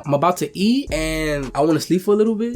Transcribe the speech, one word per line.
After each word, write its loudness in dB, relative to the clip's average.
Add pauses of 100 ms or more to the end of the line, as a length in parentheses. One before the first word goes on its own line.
I'm -2
about 2
to -6
eat 0
and -2
I -2
want 4
to 2
sleep 0
for 2
a 4
little 2
bit. -4